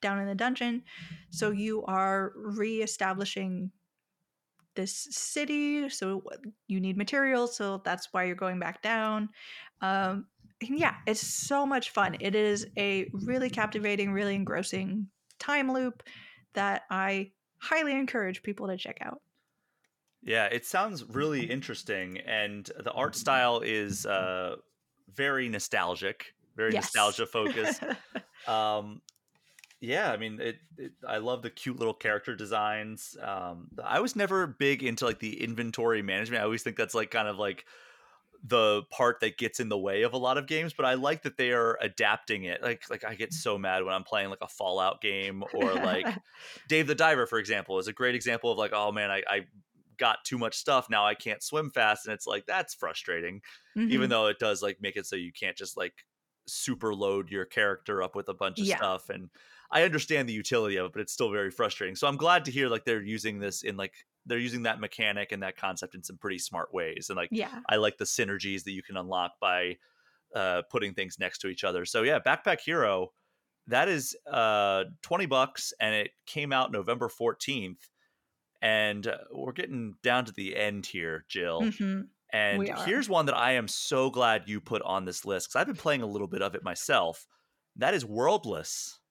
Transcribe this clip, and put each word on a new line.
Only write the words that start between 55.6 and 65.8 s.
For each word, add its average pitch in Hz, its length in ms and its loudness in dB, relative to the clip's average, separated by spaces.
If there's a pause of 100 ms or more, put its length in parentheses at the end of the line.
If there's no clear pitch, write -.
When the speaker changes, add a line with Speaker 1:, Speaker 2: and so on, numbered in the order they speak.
Speaker 2:
like, 90 180 -4 (520)
super 110 480 -2
load 98 360 0
your 98 140 -2
character 101 580 0
up 92 140 -4
with 98 120 -6
a 98 60 -4
bunch 95 240 -2
of 107 80 0
Speaker 1:
Yeah. 190 120 2
Speaker 2:
stuff. 95 320 -2
And 92 180 -10 (420)
I 156 120 6
understand 156 460 2
the 113 40 -4
utility 107 440 2
of 92 100 0
it, 90 60 -8
but 104 100 -6
it's - 100 -6
still 117 180 0
very 98 200 0
frustrating. 101 440 -2
So 143 120 0
I'm 143 100 2
glad 160 300 4
to 143 40 -4
hear, 131 180 0
like, 113 160 0
they're 113 180 2
using 104 360 -4
this 101 240 -4
in, 104 140 -4
like, 98 180 -6 (300)
they're 120 140 0
using 120 240 -2
that 113 180 0
mechanic 104 500 -2
and 98 120 -4
that 95 140 -6
concept 95 380 -6